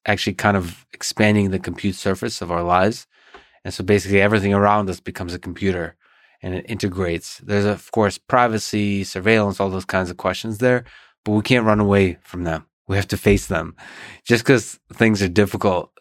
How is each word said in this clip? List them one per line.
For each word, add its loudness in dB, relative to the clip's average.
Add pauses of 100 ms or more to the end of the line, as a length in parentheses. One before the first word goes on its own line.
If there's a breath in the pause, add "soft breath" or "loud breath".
actually -2
kind 2
of -6
expanding 0
the -2
compute -6
surface -4
of -8
our -2
lives. 0 (560 soft breath)
And -10
so -8
basically 2
everything 2
around 2
us -6
becomes -10
a -8
computer -4 (460 soft breath)
and -8
it -6
integrates. -4
There's, -2
of -4
course, 2
privacy, 0
surveillance, 0
all 0
those -6
kinds -2
of -12
questions -4
there, 2 (380 loud breath)
but -2
we 2
can't 2
run 4
away 4
from -8
them. -4 (220)
We -2
have -2
to -4
face 2
them. -6 (480 loud breath)
Just 0
'cause 2 (100)
things 2
are 2
difficult 0